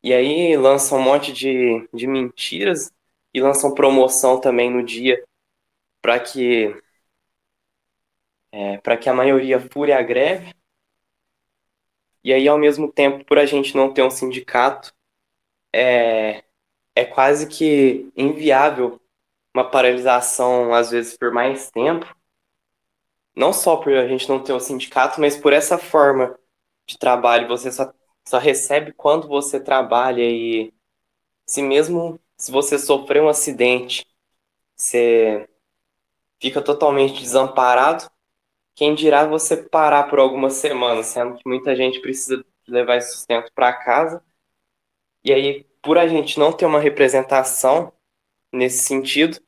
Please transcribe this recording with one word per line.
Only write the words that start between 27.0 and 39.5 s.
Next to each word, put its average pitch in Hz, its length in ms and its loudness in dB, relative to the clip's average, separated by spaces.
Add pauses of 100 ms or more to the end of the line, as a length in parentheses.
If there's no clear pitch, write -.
Você 123 240 -6
só, 131 200 -6 (360)
só 127 100 -2
recebe 143 540 -2
quando 151 340 0
você 143 320 -4
trabalha 127 640 -2
e 117 500 -4 (720)
se - 160 -6
mesmo 165 580 -2 (160)
se - 160 -14
você 139 260 -2
sofrer 143 440 0
um 156 60 4
acidente, 127 800 -2 (720)
você 113 720 0 (920)
fica 131 200 -4
totalmente 139 600 0
desamparado. 127 880 0 (640)
Quem 147 200 0
dirá 151 300 4
você 156 320 -2